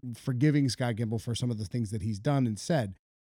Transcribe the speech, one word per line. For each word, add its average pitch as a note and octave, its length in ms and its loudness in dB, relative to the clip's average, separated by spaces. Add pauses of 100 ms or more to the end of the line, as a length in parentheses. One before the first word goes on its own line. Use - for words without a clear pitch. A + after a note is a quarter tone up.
(180)
forgiving C#3 500 4
Scott A#2+ 280 0
Gimple A2+ 260 -2
for A#2 120 -4
some B2 160 -2
of A2+ 80 -2
the G#2+ 80 -4
things A2 260 -4
that A2 100 -4
he's G2+ 180 -2
done C#3 260 2
and A2 140 -2
said, A#2 360 0 (260)